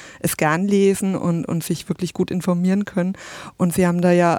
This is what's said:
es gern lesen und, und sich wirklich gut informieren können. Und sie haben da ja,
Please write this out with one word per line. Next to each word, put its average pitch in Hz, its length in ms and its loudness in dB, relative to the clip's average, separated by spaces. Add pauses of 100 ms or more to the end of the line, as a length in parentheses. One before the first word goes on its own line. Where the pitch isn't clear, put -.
(200)
es - 160 -4
gern 165 320 0
lesen 196 480 2
und, 170 300 -2
und 165 180 -4
sich - 240 -6
wirklich 175 260 -6
gut - 160 -2
informieren 185 540 0
können. 185 300 -2 (420)
Und 175 180 0
sie 185 120 4
haben 175 140 2
da 175 120 4
ja, 175 260 4